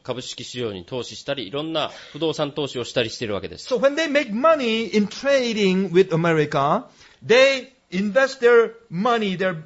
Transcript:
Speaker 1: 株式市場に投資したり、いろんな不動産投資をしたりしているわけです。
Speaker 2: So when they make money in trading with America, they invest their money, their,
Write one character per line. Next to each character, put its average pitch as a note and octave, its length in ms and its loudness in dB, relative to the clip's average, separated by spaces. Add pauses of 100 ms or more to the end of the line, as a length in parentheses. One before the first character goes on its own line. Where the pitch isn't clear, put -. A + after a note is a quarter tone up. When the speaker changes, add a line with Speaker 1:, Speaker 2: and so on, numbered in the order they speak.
Speaker 1:
株 B2+ 180 -8
式 - 220 -14
市 B2 160 -12
場 A#2 140 -4
に F#2 120 -12
投 B2+ 160 -8
資 A2 140 -12
し - 80 -18
た C#3+ 100 -6
り、 B2+ 140 -10
い G2 40 -16
ろ C#3+ 120 -6
ん D#3+ 100 -8
な D3 160 -2 (240)
不 D3 60 -12
動 D#3 140 -2
産 D3 200 -4
投 D3 140 -4
資 B2+ 120 -8
を A#2+ 40 -4
し - 100 -14
た C3 100 0
り A2 60 -6
し - 80 -12
て B2+ 80 -8
い - 20 -4
る G#2 60 -4
わ F#2+ 80 -4
け F#2 80 -8
で - 80 -16
す。 - 160 -10
Speaker 2:
So A#3 60 2
when C#4 160 2
they D#4+ 140 -2
make C#4 220 -2
money A#3 640 0
in G#3 120 2
trading G#3+ 840 0
with F3+ 180 6
America, D#3+ 760 0 (400)
they C4 460 4 (180)
invest G#3 520 0
their A#3 320 6 (180)
money, G#3 440 0
their, F3 300 -4